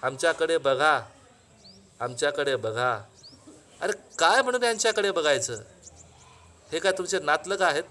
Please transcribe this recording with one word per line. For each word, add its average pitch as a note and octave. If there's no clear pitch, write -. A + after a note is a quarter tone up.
"आमच्याकडे D#3+
बघा, C#3
आमच्याकडे C#3
बघा." A#2
अरे G3
काय G3
म्हणून B3
यांच्याकडे G#3+
बघायचं? C#3
हे D#3
काय F#3+
तुमचे F#3
नातलग E3
आहेत E3